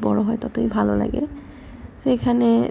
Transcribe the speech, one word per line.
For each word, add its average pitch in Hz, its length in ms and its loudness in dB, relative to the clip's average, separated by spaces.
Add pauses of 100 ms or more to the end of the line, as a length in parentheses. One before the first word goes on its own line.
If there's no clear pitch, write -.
বড় 208 200 2
হয় 220 140 0
ততই 233 300 -2
ভালো 208 300 0
লাগে। - 240 0 (840)
তো 269 60 2
এখানে 240 600 2